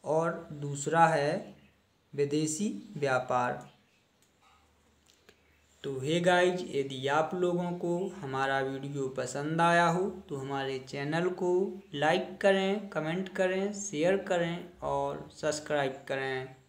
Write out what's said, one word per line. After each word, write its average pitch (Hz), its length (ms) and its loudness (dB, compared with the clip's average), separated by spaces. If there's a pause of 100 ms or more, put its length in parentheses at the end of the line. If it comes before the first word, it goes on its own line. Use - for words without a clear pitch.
और 160 280 2 (200)
दूसरा 147 540 4
है 160 500 0 (560)
विदेशी 151 560 0 (280)
व्यापार। 127 720 0 (2250)
तो 135 160 -6
हे 156 200 2
guys, 180 500 4
यदि 135 380 -2
आप 156 260 2
लोगों 175 400 0
को 175 240 -2 (220)
हमारा 135 400 0
वीडियो 135 560 -4
पसंद 147 440 -2
आया 170 260 6
हो 180 220 2 (200)
तो 143 80 -6
हमारे 135 440 -4
चैनल 147 500 -2
को 185 520 0 (120)
like 160 460 0
करें, 196 480 2
comment 165 400 -4
करें, 190 460 0
share 175 440 0
करें 175 640 -2
और 139 520 -2
subscribe 147 760 -2
करें। 135 480 -4 (120)